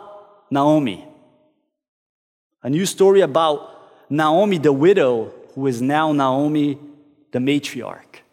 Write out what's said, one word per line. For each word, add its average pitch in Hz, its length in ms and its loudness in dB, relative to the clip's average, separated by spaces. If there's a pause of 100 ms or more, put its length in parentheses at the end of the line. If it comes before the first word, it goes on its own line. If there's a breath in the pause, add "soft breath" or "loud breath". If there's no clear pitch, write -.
(500)
Naomi. 143 540 0 (1600)
A 123 80 -8
new 175 160 -2
story 196 360 4
about 156 480 -2 (380 soft breath)
Naomi, 160 500 0
the 143 140 2
widow, 135 600 2 (220)
who 135 120 -6
is 123 160 -4
now 151 300 0
Naomi, 143 680 -2 (540)
the - 60 -4
matriarch. 123 840 -6 (120)